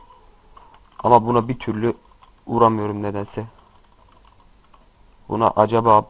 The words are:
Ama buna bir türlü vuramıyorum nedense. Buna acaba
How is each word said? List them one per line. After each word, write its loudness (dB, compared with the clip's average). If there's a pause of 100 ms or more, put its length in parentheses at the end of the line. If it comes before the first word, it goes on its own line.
(1040)
Ama 4
buna 0
bir -8
türlü -4 (500)
vuramıyorum 0
nedense. -10 (1800)
Buna 0
acaba 2